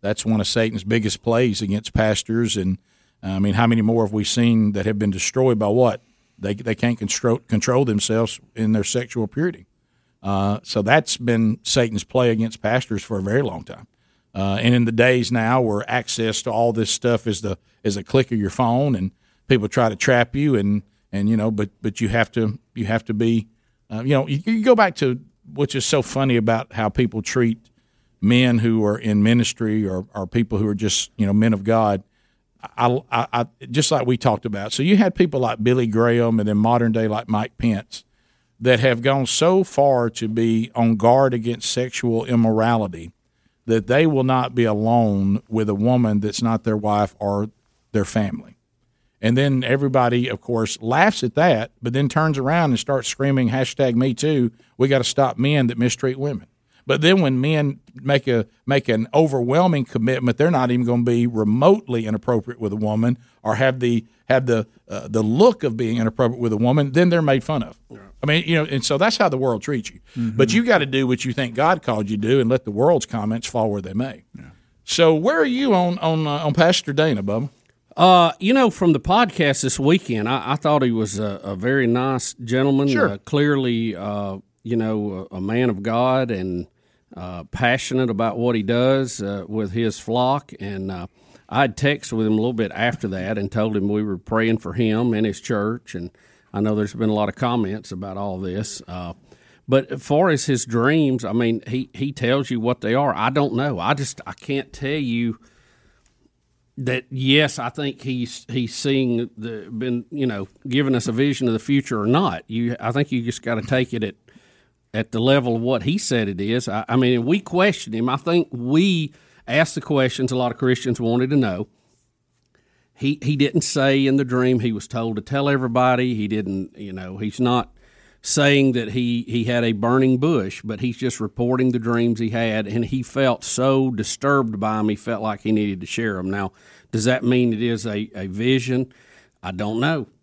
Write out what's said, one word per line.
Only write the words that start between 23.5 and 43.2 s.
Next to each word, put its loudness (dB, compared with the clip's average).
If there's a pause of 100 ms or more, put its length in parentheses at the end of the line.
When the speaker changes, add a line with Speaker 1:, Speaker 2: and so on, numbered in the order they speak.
Speaker 1:
uh, -8
you -2
know, 0
you, -2
you 0
go 6
back 4
to, 0 (360)
which -4
is -2
so 2
funny 0
about 0
how -2
people -2
treat 0 (640)
men 4
who 2
are 2
in 2
ministry 2
or, -4
or -6
people -2
who 0
are 0
just, -2
you 0
know, 0
men 4
of -2
God. 2 (720)
I, 2 (100)
I, 0
I, 0 (240)
just 0
like 0
we 2
talked 0
about. -6
So -2
you 4
had 4
people 2
like -2
Billy 4
Graham 2
and 0
then 2
modern 2
day 0
like -4
Mike -2
Pence -4 (560)
that 4
have 2
gone 2
so 2
far 2
to -6
be 0
on 4
guard 6
against -4
sexual -2
immorality 0 (540)